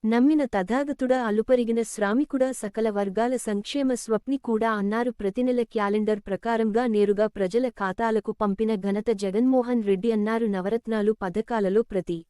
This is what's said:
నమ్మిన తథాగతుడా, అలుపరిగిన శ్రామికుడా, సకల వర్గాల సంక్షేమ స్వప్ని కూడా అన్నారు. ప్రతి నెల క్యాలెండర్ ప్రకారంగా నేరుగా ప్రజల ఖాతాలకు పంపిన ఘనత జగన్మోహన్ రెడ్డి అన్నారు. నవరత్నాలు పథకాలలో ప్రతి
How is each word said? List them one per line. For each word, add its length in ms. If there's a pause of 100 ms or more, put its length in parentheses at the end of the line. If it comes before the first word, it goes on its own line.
నమ్మిన 400
తథాగతుడా, 760
అలుపరిగిన 600
శ్రామికుడా, 680
సకల 380
వర్గాల 460
సంక్షేమ 580
స్వప్ని 440
కూడా 340
అన్నారు. 380
ప్రతి 320
నెల 240
క్యాలెండర్ 540
ప్రకారంగా 680
నేరుగా 420
ప్రజల 420
ఖాతాలకు 640
పంపిన 440
ఘనత 400
జగన్మోహన్ 680
రెడ్డి 280
అన్నారు. 360
నవరత్నాలు 680
పథకాలలో 680
ప్రతి 340 (120)